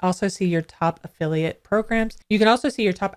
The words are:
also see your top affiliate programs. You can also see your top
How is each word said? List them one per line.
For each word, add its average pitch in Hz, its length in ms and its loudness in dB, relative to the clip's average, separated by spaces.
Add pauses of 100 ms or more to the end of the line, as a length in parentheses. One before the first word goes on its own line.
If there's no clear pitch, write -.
also 180 260 0
see 185 200 -2
your 165 140 0
top - 440 -4
affiliate 160 580 -4
programs. 220 540 -2 (120)
You 208 100 2
can 214 100 6
also 254 180 2
see 247 160 -2
your 190 80 2
top 196 260 -4